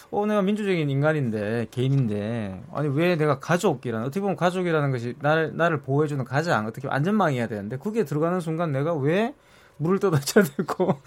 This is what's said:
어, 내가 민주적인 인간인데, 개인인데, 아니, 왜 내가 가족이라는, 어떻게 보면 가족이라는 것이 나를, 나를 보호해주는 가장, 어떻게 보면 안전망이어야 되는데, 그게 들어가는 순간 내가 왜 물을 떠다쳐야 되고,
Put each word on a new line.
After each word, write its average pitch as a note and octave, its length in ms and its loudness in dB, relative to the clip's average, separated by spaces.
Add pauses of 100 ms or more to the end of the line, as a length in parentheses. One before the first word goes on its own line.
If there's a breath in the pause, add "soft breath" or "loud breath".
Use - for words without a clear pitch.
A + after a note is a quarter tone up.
어, G#3 160 -2
내가 G#3+ 160 2
민주적인 F#3+ 480 0
인간인데, A#2+ 800 0
개인인데, A2 920 -2 (100)
아니, D3 140 -2
왜 E3+ 280 2
내가 D3+ 240 2
가족이라는, B2+ 680 0
어떻게 E3 140 -4
보면 G3+ 160 -2
가족이라는 E3+ 540 0
것이 A#2+ 280 -4
나를, D3+ 360 0
나를 D#3 260 0
보호해주는 C#3+ 440 0
가장, C3+ 400 0
어떻게 C3 220 -8
보면 - 80 -2
안전망이어야 D3+ 520 2
되는데, G#2+ 300 -6
그게 G#3+ 280 -2
들어가는 D#3+ 340 0
순간 E3 320 -2
내가 C#3+ 240 0
왜 F3 400 0 (420 soft breath)
물을 F3 220 0
떠다쳐야 F#3+ 460 4
되고, F3+ 600 0